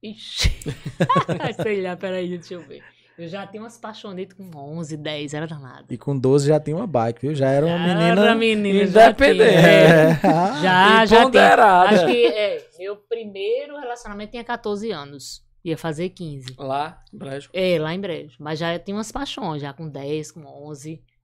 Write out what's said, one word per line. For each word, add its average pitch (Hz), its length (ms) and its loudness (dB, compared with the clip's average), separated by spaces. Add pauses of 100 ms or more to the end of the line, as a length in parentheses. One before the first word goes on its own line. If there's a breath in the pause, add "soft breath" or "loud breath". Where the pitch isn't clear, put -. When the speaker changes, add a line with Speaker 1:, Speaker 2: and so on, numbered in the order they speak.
Speaker 1:
Ixi. - 480 -6 (140)
<laughs> 175 1000 -4
Sei 208 200 -4
lá, 180 140 -8
peraí, 185 320 -8
deixa 180 260 -12
eu 175 80 -16
ver. 143 200 -20 (340)
Eu 170 120 -16
já 190 180 -14
tinha 214 160 -18
umas 233 160 -20
paixonetes 202 580 -16
com 190 220 -20
onze, 156 380 -12
dez, 151 380 -10
era 156 120 -8
danada. 139 420 -18
Speaker 2:
E 127 80 -10
com 139 220 -6
doze 139 300 2
já 151 100 2
tinha 151 180 -6
uma 226 100 -6
bike, 117 360 -4
viu? 147 120 -6
Já 135 140 0
era 139 160 2
uma 170 120 -2
Speaker 1:
Era 175 180 -2
Speaker 2:
menina 185 400 2
Speaker 1:
menina, 208 520 0
já 214 200 8
Speaker 3:
independente. 226 440 4
Speaker 1:
tinha. 170 100 6
Speaker 2:
É. 160 600 6
<laughs> 180 400 0
Speaker 1:
Já, 196 460 4
já - 0 -
tinha. 220 140 6
Speaker 3:
Empoderada. 220 680 6
Speaker 1:
Acho 185 160 4
que, 240 200 2
é, 202 400 -2 (120)
meu 202 180 -10
primeiro 226 840 -8
relacionamento 220 540 -14
tinha 233 120 -14
quatorze 220 460 -8
anos. 143 520 -16 (220)
Ia 160 140 -8
fazer 165 320 -8
quinze. 139 480 -16
Speaker 3:
Lá, 143 420 -8 (120)
em - 40 -20
Brejo. 139 360 -14
Speaker 1:
É, 180 260 -2
lá 156 160 -6
em 190 60 -8
Brejo. 151 380 -12
Mas 151 200 -10
já 170 200 -6
tinha 196 180 -12
umas 214 160 -10
paixões, 202 500 -10
já 143 100 -12
com 160 160 -14
dez, 147 440 -8
com 156 120 -20
onze. 143 560 -18 (240)